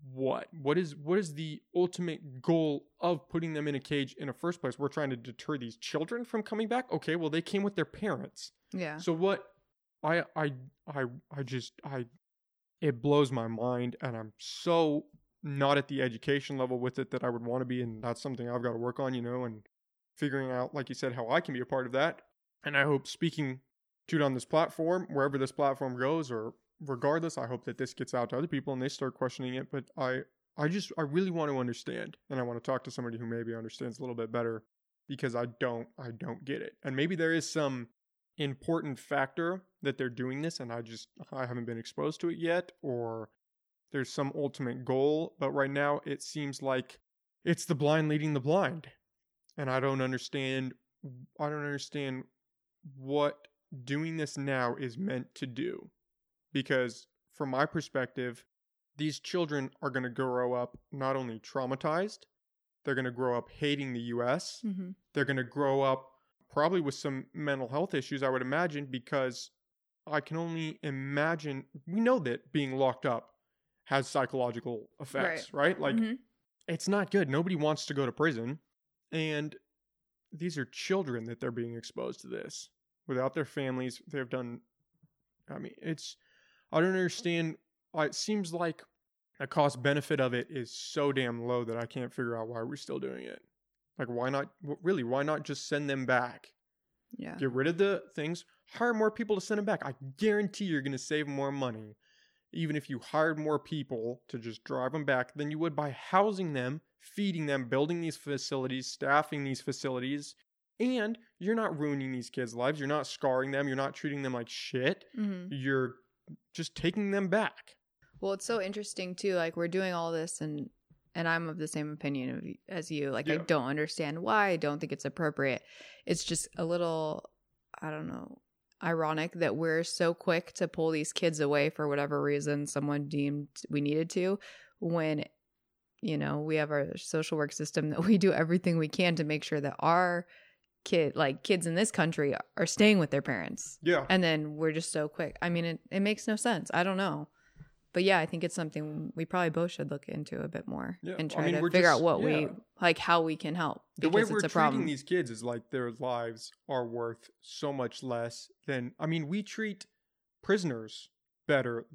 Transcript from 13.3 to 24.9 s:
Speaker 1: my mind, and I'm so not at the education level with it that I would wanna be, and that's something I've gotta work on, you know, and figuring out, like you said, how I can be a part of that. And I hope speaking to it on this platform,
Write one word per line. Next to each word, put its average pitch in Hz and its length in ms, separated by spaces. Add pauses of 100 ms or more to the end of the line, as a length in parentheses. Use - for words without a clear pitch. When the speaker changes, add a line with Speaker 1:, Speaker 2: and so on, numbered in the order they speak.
Speaker 1:
my 117 160
mind, 123 540
and 123 140
I'm 110 220
so 165 680 (360)
not 139 360
at 135 100
the 135 140
education 135 560
level 127 220
with 123 200
it 131 120
that 127 120
I 123 60
would 117 160
wanna 123 200
be, 123 160
and 113 220
that's 120 180
something 120 280
I've 120 120
gotta 120 160
work 120 220
on, 131 140
you 123 80
know, 123 240
and 110 180 (520)
figuring 135 360
out, 127 240
like 139 140
you 131 60
said, 131 180
how 120 160
I 160 120
can 151 120
be 123 80
a 123 40
part 131 220
of 120 60
that. 147 280 (440)
And 143 100
I 139 80
hope 143 240
speaking 139 540 (480)
to 170 80
it 151 40
on 139 120
this 123 100
platform, 165 680